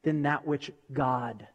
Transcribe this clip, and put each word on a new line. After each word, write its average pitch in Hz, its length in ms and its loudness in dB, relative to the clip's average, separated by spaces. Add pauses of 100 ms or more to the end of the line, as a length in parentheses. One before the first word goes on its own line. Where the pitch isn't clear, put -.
than 151 200 2
that 143 220 2
which 143 260 -2 (200)
God 123 640 0